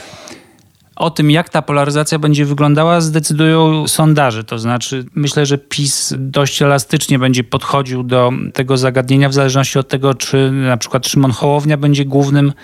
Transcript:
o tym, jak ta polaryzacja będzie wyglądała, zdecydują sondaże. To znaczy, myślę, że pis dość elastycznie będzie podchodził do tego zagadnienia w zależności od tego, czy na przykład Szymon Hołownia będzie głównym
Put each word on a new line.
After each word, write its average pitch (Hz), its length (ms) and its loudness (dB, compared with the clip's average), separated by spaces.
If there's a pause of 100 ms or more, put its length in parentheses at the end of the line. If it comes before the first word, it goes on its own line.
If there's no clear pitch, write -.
(960)
o 165 140 -2
tym, 151 200 0
jak 160 180 2
ta 156 140 -2
polaryzacja 147 560 -2
będzie 147 260 2
wyglądała, 147 560 2
zdecydują 156 880 2
sondaże. 143 560 2
To 117 140 -8
znaczy, 123 560 -4
myślę, 147 320 0
że 139 120 0
pis - 600 -4
dość 135 440 -2
elastycznie 143 560 0
będzie 127 260 0
podchodził 131 580 -4
do 123 300 2 (200)
tego 131 240 -2
zagadnienia 131 520 2
w 135 60 -2
zależności 135 440 0
od 131 100 -2
tego, 135 260 0
czy 135 360 0
na 131 260 0
przykład - 300 -4
Szymon 135 240 2
Hołownia 147 460 0
będzie 143 280 2
głównym 139 480 2 (120)